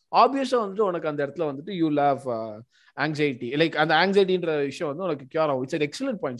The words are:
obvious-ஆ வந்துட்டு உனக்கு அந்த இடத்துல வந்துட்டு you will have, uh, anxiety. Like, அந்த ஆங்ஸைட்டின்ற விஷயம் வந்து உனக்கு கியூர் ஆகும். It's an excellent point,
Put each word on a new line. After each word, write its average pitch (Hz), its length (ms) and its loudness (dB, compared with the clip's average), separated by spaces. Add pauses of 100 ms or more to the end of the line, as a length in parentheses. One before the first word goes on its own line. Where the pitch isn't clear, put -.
(160)
obvious-ஆ 247 480 4
வந்துட்டு 196 160 -6
உனக்கு 175 280 0
அந்த 143 180 -2
இடத்துல 139 140 -10
வந்துட்டு 151 280 -4
you 175 200 0
will 143 300 4
have, - 60 -
uh, 113 360 -6 (360)
anxiety. 139 580 -2
Like, 156 220 2
அந்த 156 180 4
ஆங்ஸைட்டின்ற 180 720 2
விஷயம் 139 320 -4
வந்து 175 180 -4
உனக்கு 135 240 -6
கியூர் 156 40 4
ஆகும். 135 240 0
It's 131 60 -8
an 151 160 0
excellent 254 280 -6
point, 131 240 -6